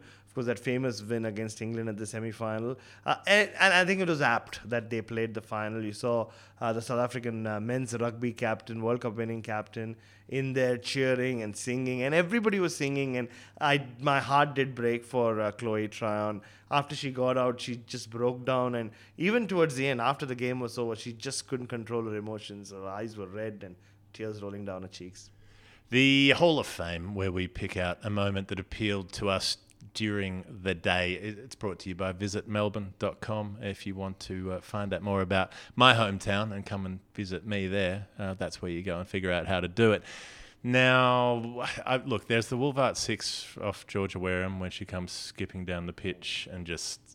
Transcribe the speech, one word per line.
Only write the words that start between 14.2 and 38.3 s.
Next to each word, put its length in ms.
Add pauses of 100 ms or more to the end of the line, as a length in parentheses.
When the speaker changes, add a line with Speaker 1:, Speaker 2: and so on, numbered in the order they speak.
Speaker 1:
did 220
break 280
for, 380
uh, 120
Chloe 340
Tryon. 540 (280)
After 260
she 140
got 260
out, 240
she 180 (100)
just 240
broke 340
down. 300
And 160 (260)
even 300
towards 260
the 140
end, 120
after 280
the 80
game 240
was 180
over, 180
she 160
just 360
couldn't 200
control 360
her 120
emotions. 540
Her 180
eyes 300
were 80
red 400
and 100 (380)
tears 300
rolling 220
down 180
her 40
cheeks. 440 (580)
Speaker 2:
The 480
Hall 220
of 80
Fame, 480
where 160
we 160
pick 300
out 260
a 80
moment 380
that 100
appealed 540
to 160
us 280 (380)
during 500 (160)
the 140
day. 380
It, 260
it's 160
brought 240
to 100
you 60
by 160
visit 360
melbourne 520
dot 220
com 400
if 260
you 80
want 260
to, 320
uh, 80
find 320
out 80
more 200
about 300 (240)
my 200
hometown 580
and 120
come 200
and 140 (160)
visit 320
me 200
there. 380 (140)
Uh, 160